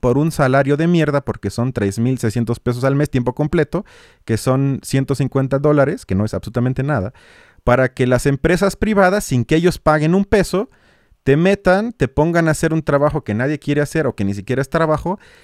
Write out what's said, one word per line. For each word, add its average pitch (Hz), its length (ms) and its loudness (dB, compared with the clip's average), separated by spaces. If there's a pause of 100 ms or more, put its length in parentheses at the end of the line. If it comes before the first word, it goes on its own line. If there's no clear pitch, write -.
por 123 160 2
un 151 160 0
salario 139 440 2
de 160 100 0
mierda, 151 380 2
porque 101 260 -6
son 123 220 -4
tres 101 260 -2
mil 123 200 0
seiscientos 117 420 -2
pesos 123 240 -4
al 135 120 2
mes, 147 140 0
tiempo 127 240 -2
completo, 156 500 -2 (400)
que 113 140 -2
son 135 440 -2
ciento 135 320 -2
cincuenta 135 440 -2
dólares, 143 480 0
que - 80 -4
no 98 100 0
es 107 100 -6
absolutamente 123 480 -4
nada, 131 300 -4 (500)
para 127 300 2
que 127 140 -2
las 123 200 0
empresas 165 500 0
privadas, 202 480 2
sin 123 200 -2
que 160 120 0
ellos 165 220 0
paguen 156 360 2
un 196 100 2
peso, 196 460 0 (540)
te 135 120 4
metan, 196 560 2
te 127 160 -2
pongan 165 400 2
a 156 40 2
hacer 156 200 -2
un 160 100 0
trabajo 147 400 0
que 104 120 -4
nadie 139 240 -2
quiere 147 220 -2
hacer 147 260 -2
o 117 80 -4
que 107 100 -4
ni 98 100 -2
siquiera 120 280 -4
es - 80 -10
trabajo, 165 480 -2 (260)